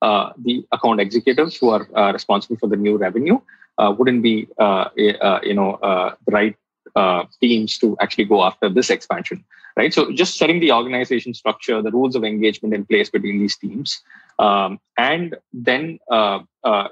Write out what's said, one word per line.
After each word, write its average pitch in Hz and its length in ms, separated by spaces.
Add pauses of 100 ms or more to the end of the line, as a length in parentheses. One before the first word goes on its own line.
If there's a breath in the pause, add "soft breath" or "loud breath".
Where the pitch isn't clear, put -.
uh, 104 360
the 120 340
account 117 280
executives 120 580
who 123 120
are, 107 180 (100)
uh, 101 140
responsible 101 460
for 113 100
the 101 80
new 104 220
revenue, 117 420 (380 soft breath)
uh, 101 200
wouldn't 123 240
be, 110 260 (120)
uh, 98 380
a-, 104 200
uh, 98 240
you 104 120
know, 98 220
uh, 95 380 (120)
the - 60
right, 104 240 (400)
uh, 92 280 (160)
teams 117 400
to 104 200
actually 101 260
go 101 180
after 92 260
this 110 200
expansion, 92 540 (340 loud breath)
right? 135 160
So 147 180
just 175 260
setting 170 220
the 160 120
organization 123 640
structure, 110 480
the 107 100
rules 127 240
of 117 80
engagement 107 500
in 101 120
place 104 240
between 101 300
these 101 160
teams, - 460 (380 soft breath)
um, 101 400 (180)
and 156 380 (180)
then, 131 460 (120)
uh, 104 280 (240)
uh, 104 280